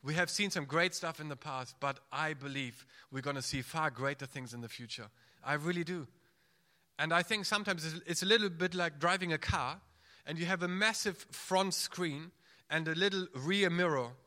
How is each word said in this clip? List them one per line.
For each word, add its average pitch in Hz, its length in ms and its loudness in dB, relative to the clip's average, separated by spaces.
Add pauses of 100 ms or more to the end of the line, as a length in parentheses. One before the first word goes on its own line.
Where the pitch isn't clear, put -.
We 143 100 -2
have 170 160 2
seen 202 220 0
some 151 140 -2
great 165 280 2
stuff 165 260 -6
in 151 100 -8
the 143 60 -6
past, 131 440 -8
but 139 200 -2 (120)
I 156 220 0
believe 135 520 -6 (260)
we're 135 100 -6
gonna 139 200 -2
see 135 200 -2
far 156 280 0
greater 139 360 -4
things 127 280 -10
in 120 80 -10
the 117 80 -10
future. 117 380 -10 (360)
I 139 100 0
really 165 320 0
do. 165 220 -6 (920)
And 156 120 2
I 175 120 6
think 208 220 -2
sometimes 202 400 0
it's, 160 200 -6
it's 170 180 -2
a 185 40 0
little 214 220 6
bit 175 260 0
like 165 240 0
driving 175 340 4
a 151 40 2
car, 156 440 -2 (460)
and 156 100 -4
you 170 80 0
have 175 160 0
a 180 60 0
massive 202 500 0 (140)
front 185 420 2
screen 165 580 -4 (380)
and 160 180 2
a 160 60 2
little 185 400 2
rear 180 360 4
mirror. 160 420 2 (160)